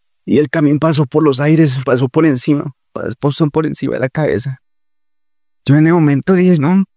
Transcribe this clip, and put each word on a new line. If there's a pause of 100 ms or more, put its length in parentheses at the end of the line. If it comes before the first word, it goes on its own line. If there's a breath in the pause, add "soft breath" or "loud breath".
(260)
Y
el
camión
pasó
por
los
aires,
pasó
por
encima, (480)
pasó
por
encima
de
la
cabeza. (1040)
Yo
en
el
momento
dije,
"No, (140)